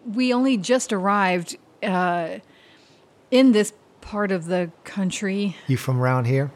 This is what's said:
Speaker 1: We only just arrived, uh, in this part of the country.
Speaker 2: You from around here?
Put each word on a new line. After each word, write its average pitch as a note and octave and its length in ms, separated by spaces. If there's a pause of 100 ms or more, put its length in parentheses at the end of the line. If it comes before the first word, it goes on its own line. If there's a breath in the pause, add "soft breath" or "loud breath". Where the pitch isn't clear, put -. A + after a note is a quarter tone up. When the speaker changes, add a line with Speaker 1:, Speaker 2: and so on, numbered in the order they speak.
Speaker 1:
We B3 280
only B3+ 240
just A#3+ 360
arrived, F#3 640 (260)
uh, F3+ 540 (920 soft breath)
in B3+ 220
this G#3 220 (280)
part G#3 300
of F3 140
the F3 260 (140)
country. G3 720 (100)
Speaker 2:
You C3 100
from B2+ 240
around B2+ 240
here? C3+ 300